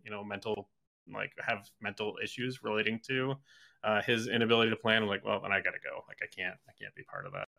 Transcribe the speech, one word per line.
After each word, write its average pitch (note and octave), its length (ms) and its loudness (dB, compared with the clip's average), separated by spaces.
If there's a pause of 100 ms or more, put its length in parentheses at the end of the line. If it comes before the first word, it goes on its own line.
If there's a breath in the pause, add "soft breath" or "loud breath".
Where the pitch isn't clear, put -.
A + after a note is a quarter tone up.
you G#2+ 80 -14
know, G#2 100 -8
mental, G#2 480 -6 (400)
like, G#2 300 -4
have G#2+ 300 -4 (100)
mental G#2 420 -4
issues B2 400 -4
relating A2 460 0
to, C3 280 0 (460 soft breath)
uh, G#2+ 200 4
his A#2 260 2
inability A2+ 440 6
to - 40 2
plan. A2 280 4
I'm G#2+ 40 0
like, G2+ 160 0
"Well, G#2 160 0
then G2 140 0
I G2 80 4
gotta - 200 -2
go. - 240 -8
Like, - 160 -18
I - 60 -4
can't, F#2 300 -6 (100)
I - 100 -20
can't G#2 180 -14
be F#2+ 80 -16
part - 220 -12
of - 60 -12
that." - 160 -6 (120)